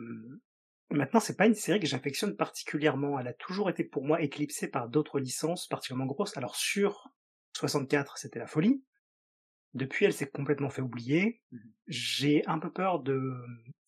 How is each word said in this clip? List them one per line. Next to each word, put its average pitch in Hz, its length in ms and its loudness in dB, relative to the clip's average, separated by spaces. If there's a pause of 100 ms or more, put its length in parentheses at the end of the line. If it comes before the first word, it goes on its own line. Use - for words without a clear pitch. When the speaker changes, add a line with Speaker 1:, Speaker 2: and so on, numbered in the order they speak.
(880)
Speaker 1:
maintenant, 147 300 4
c'est - 180 -4
pas 185 80 8
une 226 80 8
série 202 260 2
que 175 60 -2
j'affectionne 143 500 -2
particulièrement. 143 840 0
Elle 123 80 -6
a 123 60 -8
toujours 190 360 -2
été 170 140 0
pour 135 200 -4
moi 151 200 2
éclipsée 147 460 -4
par 117 200 -4
d'autres 147 300 0
licences 135 480 -4
particulièrement 131 400 -4
grosses. - 280 -4
Alors 123 200 -6
sur - 580 0 (420)
soixante-quatre, 143 600 0
c'était - 220 -8
la 117 80 -8
folie. 220 360 2 (920)
Depuis, 131 300 0
elle 180 80 6
s'est - 160 -4
complètement 139 400 0
fait - 120 -6
oublier. 131 680 0
Speaker 2:
Mhm. 120 80 -14 (280)
Speaker 1:
J'ai 143 600 2
un 165 100 2
peu 156 140 -4
peur 180 300 2
de, 135 200 0 (680)